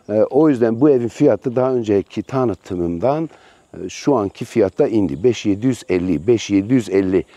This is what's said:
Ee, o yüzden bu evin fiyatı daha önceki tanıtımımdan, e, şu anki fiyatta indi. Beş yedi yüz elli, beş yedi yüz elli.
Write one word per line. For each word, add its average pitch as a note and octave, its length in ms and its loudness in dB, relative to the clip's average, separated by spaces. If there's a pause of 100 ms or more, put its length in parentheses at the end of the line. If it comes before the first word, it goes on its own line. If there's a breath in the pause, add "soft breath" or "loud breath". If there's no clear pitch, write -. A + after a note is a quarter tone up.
Ee, G#2 40 -4
o C3+ 360 4
yüzden A#2 320 0
bu D3+ 80 6
evin B2 180 2
fiyatı B2 480 0
daha B2+ 180 0
önceki G#2 500 -2
tanıtımımdan, A2+ 1040 -4 (440 soft breath)
e, F2 160 -12
şu - 260 -2
anki G#2+ 300 -4
fiyatta A2+ 420 0
indi. F#2 360 -2
Beş A#2+ 220 0
yedi G#2 220 0
yüz B2 220 -4
elli, F2+ 380 -2
beş A#2 220 0
yedi G2+ 240 0
yüz A2+ 160 0
elli. F#2+ 340 0 (140 loud breath)